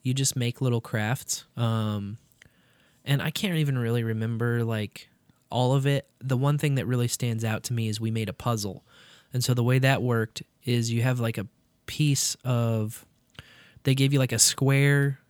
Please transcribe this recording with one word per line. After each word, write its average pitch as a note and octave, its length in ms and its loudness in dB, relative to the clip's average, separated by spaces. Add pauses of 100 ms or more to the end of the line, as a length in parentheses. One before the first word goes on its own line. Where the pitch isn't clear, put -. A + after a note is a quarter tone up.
You B2+ 120 -2
just C3+ 220 0
make A#2+ 240 -2
little A#2+ 200 2
crafts. - 640 -4 (120)
Um, G#2+ 640 -2 (840)
and C#3 180 0
I D#3+ 80 -2
can't F3+ 260 -2
even C#3+ 220 0
really A#2 240 0
remember, A2+ 640 -2
like, A2 440 -6 (420)
all B2+ 240 2
of C#3 120 2
it. C#3 220 0 (120)
The C3 160 -2
one C#3+ 220 2
thing C#3+ 180 0
that G#2+ 100 0
really A#2+ 220 0
stands A2+ 360 -2
out A2 200 -2
to - 80 -6
me A2+ 160 0
is G#2+ 120 -4
we A2+ 100 -2
made A2+ 180 -2
a G2 60 -6
puzzle. G#2 500 -4 (480)
And B2 120 -2
so B2+ 100 2
the A#2+ 100 2
way B2+ 140 4
that C3 240 4
worked A#2 400 -2 (220)
is A#2+ 260 0
you A#2 120 0
have, B2 180 0
like, A2+ 180 -2
a G#2 80 -6 (400)
piece - 580 0
of, A2+ 600 -2 (800)
they C3+ 100 4
gave C3+ 180 4
you, C#3+ 60 4
like, C3 140 2
a A2+ 60 -2
square C#3 920 2